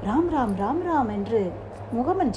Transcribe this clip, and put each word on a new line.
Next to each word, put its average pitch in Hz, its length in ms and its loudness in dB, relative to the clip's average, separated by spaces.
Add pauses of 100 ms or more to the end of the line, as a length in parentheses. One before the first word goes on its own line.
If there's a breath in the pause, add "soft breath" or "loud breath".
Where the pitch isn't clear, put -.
"ராம், 302 300 2
ராம், - 0 -
ராம், 233 520 0
ராம்" 294 220 2
என்று 202 440 0 (400)
முகமன் 269 440 2